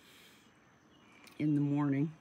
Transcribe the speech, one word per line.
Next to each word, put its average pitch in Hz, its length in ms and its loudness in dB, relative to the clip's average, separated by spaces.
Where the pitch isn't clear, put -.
in 151 160 2
the 143 60 2
morning. 143 600 0